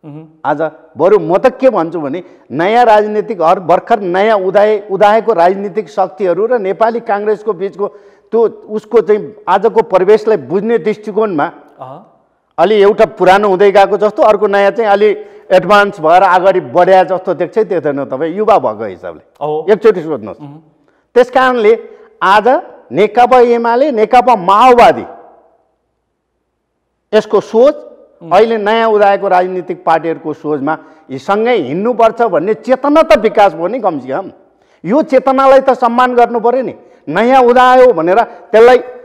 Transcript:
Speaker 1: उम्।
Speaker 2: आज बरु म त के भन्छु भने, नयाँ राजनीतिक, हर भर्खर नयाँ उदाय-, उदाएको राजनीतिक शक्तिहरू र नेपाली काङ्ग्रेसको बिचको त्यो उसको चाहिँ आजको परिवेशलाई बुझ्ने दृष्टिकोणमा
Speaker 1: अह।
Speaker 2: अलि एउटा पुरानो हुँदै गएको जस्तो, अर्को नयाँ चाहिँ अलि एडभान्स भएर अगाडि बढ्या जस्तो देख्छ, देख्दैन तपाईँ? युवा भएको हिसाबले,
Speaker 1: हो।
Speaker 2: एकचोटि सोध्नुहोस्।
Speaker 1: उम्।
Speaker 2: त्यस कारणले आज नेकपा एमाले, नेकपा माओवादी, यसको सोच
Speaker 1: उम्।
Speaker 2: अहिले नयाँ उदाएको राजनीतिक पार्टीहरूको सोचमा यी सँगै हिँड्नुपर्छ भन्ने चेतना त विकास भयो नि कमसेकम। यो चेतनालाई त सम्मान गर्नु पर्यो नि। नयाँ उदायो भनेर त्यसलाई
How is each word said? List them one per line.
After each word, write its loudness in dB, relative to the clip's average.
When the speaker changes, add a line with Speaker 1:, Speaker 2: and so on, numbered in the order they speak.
Speaker 1:
उम्। -18
Speaker 2:
आज -4
बरु 2
म -2
त -2
के 2
भन्छु -4
भने, -8
नयाँ 0
राजनीतिक, 0
हर 0
भर्खर -2
नयाँ -2
उदाय-, 0
उदाएको 2
राजनीतिक -2
शक्तिहरू -4
र -2
नेपाली -2
काङ्ग्रेसको -6
बिचको -8
त्यो 0
उसको -2
चाहिँ -4
आजको 0
परिवेशलाई 0
बुझ्ने -4
दृष्टिकोणमा -4
Speaker 1:
अह। -20
Speaker 2:
अलि 2
एउटा 2
पुरानो 2
हुँदै 2
गएको 2
जस्तो, -2
अर्को 2
नयाँ 0
चाहिँ -2
अलि 2
एडभान्स 2
भएर 4
अगाडि 2
बढ्या 2
जस्तो -4
देख्छ, -6
देख्दैन -4
तपाईँ? -8
युवा 0
भएको -6
हिसाबले, -14
Speaker 1:
हो। -8
Speaker 2:
एकचोटि 2
सोध्नुहोस्। -10
Speaker 1:
उम्। -20
Speaker 2:
त्यस 2
कारणले 2
आज 2
नेकपा 2
एमाले, 0
नेकपा 2
माओवादी, 4
यसको 0
सोच 0
Speaker 1:
उम्। -6
Speaker 2:
अहिले 2
नयाँ 0
उदाएको 0
राजनीतिक -4
पार्टीहरूको -4
सोचमा -6
यी -10
सँगै -2
हिँड्नुपर्छ -2
भन्ने -2
चेतना 0
त 2
विकास 2
भयो -6
नि -6
कमसेकम। -6
यो 0
चेतनालाई 2
त 0
सम्मान 0
गर्नु 0
पर्यो -2
नि। -8
नयाँ 2
उदायो 4
भनेर 0
त्यसलाई 2